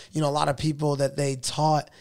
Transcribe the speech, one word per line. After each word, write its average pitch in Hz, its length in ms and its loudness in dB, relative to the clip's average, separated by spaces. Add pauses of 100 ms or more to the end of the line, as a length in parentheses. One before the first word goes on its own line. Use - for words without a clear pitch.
(140)
you 156 80 0
know, 147 80 2
a - 20 0
lot 147 160 0
of 139 80 2
people 147 420 0
that 139 200 -2
they 139 180 0
taught 147 540 0 (120)